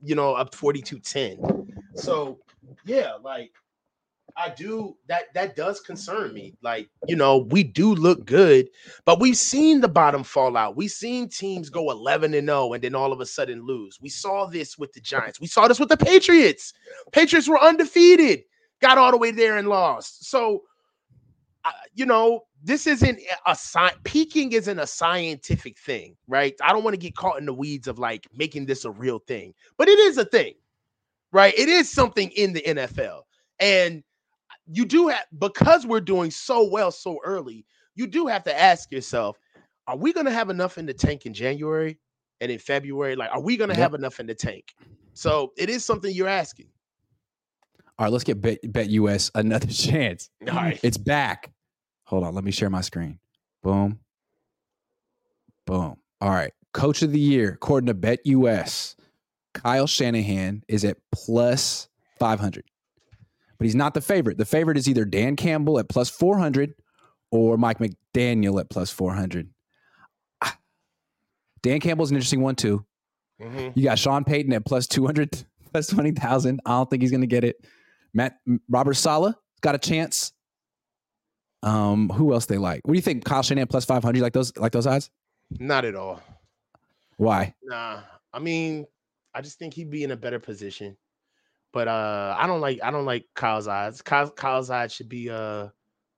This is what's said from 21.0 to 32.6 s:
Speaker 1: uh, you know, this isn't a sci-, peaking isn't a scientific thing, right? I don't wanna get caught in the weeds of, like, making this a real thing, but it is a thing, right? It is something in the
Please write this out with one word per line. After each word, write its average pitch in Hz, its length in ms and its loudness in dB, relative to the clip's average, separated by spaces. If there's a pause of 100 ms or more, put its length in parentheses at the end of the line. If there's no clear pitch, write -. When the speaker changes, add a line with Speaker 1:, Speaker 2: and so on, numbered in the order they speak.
Speaker 1:
uh, 165 60 -2 (240)
you 254 100 -6
know, 226 360 4 (220)
this 262 220 -2
isn't 269 340 2 (280)
a 185 40 4
sci-, - 380 0 (140)
peaking 302 480 -2
isn't 202 260 -2
a 151 80 -4
scientific 165 920 -4
thing, 92 360 -10 (120)
right? 139 340 0
I 170 120 4
don't 214 100 0
wanna 208 140 -2
get 175 180 -12
caught 170 240 -4
in 147 80 -8
the 135 80 -6
weeds 139 320 -8
of, 117 100 -8
like, 113 380 -8
making 143 320 -6
this 131 180 -6
a 113 60 -10
real 117 260 -6
thing, 98 380 -12 (240)
but 320 80 6
it 403 100 10
is 370 220 6
a 214 60 0
thing, 165 280 0 (800)
right? 196 260 6
It 269 120 2
is 339 200 4
something - 420 0
in 196 220 0
the 156 140 -6